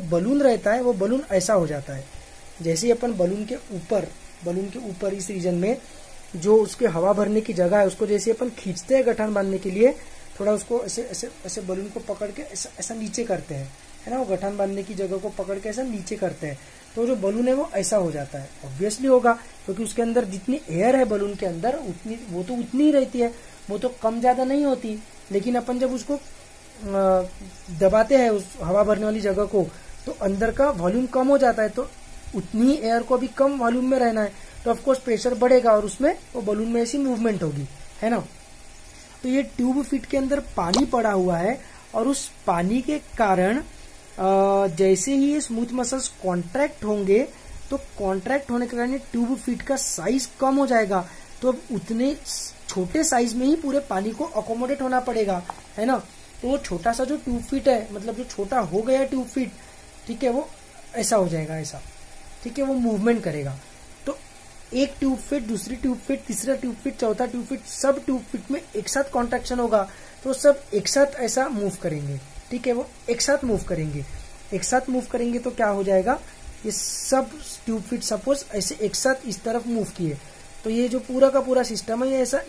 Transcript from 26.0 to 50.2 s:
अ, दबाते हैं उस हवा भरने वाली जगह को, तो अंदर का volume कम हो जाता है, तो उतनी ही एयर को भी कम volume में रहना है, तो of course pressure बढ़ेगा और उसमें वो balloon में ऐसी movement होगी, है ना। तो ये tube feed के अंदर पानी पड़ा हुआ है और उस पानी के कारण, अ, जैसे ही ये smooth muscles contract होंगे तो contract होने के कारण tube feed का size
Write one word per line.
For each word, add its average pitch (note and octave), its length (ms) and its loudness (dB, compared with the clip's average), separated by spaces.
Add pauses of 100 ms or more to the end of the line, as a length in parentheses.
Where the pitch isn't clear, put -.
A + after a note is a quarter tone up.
अ, F#3+ 1120 -2 (500)
दबाते A3 400 6
हैं A#3+ 120 6
उस G3+ 140 0 (180)
हवा F#3+ 220 4
भरने G#3 200 2
वाली G#3+ 160 0
जगह G3 240 2
को, F#3+ 220 2 (400)
तो A3+ 60 -6 (100)
अंदर G3+ 280 0
का C4+ 220 4
volume G#3 360 0
कम C4 200 2
हो C#4 100 8
जाता A3+ 240 4
है, G#3+ 60 2
तो B3 220 -4 (440)
उतनी A3 320 2
ही C#4 120 6
एयर A#3 240 2
को B3 160 2
भी B3+ 100 -2 (100)
कम C#4 200 4
volume B3+ 320 2
में C4+ 80 4
रहना A3+ 240 4
है, G3+ 100 -2 (320)
तो A#3 100 4
of A#3 60 -4
course C4 180 2
pressure B3 360 0
बढ़ेगा A#3+ 380 8
और G#3 120 6
उसमें C#4+ 320 2 (180)
वो A#3+ 80 -4
balloon G#3 260 0
में A#3 140 2
ऐसी A#3+ 160 -2
movement A#3 440 2
होगी, C#3+ 240 -2 (360)
है A3 80 2
ना। G#3 140 0 (1000)
तो B3+ 60 -2
ये C4+ 140 2
tube B3+ 400 0
feed - 240 -2
के C#4 100 -2
अंदर C4+ 240 2 (160)
पानी F#3 300 2
पड़ा A#3 240 2
हुआ F3+ 280 2
है A3 200 0 (360)
और A3+ 140 2
उस - 220 -2 (160)
पानी F#3 360 2
के D4+ 160 -2 (200)
कारण, G3 400 4
अ, G3 1080 0 (100)
जैसे F#3+ 380 4
ही C#4 180 4
ये D4+ 80 2
smooth A#3 320 -2
muscles B3 360 -2 (140)
contract F#3 600 0
होंगे G#3 360 4 (500)
तो C#4 60 -2 (220)
contract G#3 520 -2
होने A#3+ 160 0
के A#3+ 100 -6
कारण B3 200 0 (140)
tube A#3+ 280 0
feed A#3 240 -4
का C4+ 140 0
size B3+ 520 -2 (120)